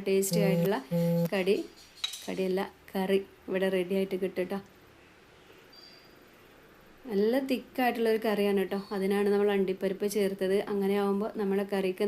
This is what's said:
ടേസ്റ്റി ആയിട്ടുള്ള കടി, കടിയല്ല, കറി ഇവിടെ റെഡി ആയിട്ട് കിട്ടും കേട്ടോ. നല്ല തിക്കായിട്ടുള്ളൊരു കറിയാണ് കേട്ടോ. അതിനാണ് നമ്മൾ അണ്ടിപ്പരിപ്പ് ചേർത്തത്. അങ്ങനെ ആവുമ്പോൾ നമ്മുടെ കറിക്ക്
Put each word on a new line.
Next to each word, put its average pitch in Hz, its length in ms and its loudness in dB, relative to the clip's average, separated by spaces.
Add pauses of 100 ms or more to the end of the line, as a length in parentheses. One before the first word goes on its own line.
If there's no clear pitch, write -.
ടേസ്റ്റി 196 400 2
ആയിട്ടുള്ള 170 300 2 (560)
കടി, 190 220 2 (680)
കടിയല്ല, 190 360 -2 (300)
കറി 196 280 2 (280)
ഇവിടെ 190 280 0
റെഡി 185 240 0
ആയിട്ട് 190 240 -2
കിട്ടും 180 180 -4
കേട്ടോ. 196 180 -4 (2500)
നല്ല 220 300 2 (100)
തിക്കായിട്ടുള്ളൊരു 226 800 0
കറിയാണ് 202 360 2
കേട്ടോ. 196 160 -4 (180)
അതിനാണ് 202 360 2
നമ്മൾ 202 220 4
അണ്ടിപ്പരിപ്പ് 190 600 0
ചേർത്തത്. 190 420 0 (160)
അങ്ങനെ 196 300 2
ആവുമ്പോൾ 202 280 -2 (100)
നമ്മുടെ 196 320 0
കറിക്ക് 190 340 0